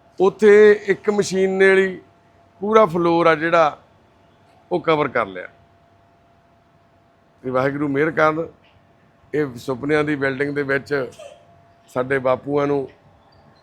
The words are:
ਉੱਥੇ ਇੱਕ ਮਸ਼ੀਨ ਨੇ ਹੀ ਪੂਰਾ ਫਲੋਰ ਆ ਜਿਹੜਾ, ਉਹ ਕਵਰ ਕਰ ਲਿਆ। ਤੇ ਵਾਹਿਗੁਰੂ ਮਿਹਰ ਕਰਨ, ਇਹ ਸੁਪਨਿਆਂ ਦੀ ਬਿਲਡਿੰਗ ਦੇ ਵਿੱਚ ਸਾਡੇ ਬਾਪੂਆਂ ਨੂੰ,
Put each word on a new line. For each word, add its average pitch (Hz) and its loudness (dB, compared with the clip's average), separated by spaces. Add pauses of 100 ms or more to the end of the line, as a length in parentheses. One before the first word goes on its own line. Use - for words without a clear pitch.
(180)
ਉੱਥੇ 208 6
ਇੱਕ 202 -4
ਮਸ਼ੀਨ 190 -2
ਨੇ 190 4
ਹੀ 190 0 (600)
ਪੂਰਾ 214 4
ਫਲੋਰ 170 0
ਆ 160 4
ਜਿਹੜਾ, 160 0 (920)
ਉਹ 175 -2
ਕਵਰ 151 0
ਕਰ 113 -4
ਲਿਆ। 92 -14 (2000)
ਤੇ 127 -8
ਵਾਹਿਗੁਰੂ 139 -2
ਮਿਹਰ 143 -2
ਕਰਨ, 156 -2 (840)
ਇਹ 147 -4
ਸੁਪਨਿਆਂ 143 -4
ਦੀ 151 -4
ਬਿਲਡਿੰਗ 139 -4
ਦੇ 147 -4
ਵਿੱਚ 135 -6 (800)
ਸਾਡੇ 131 -4
ਬਾਪੂਆਂ 131 -2
ਨੂੰ, 143 -4 (760)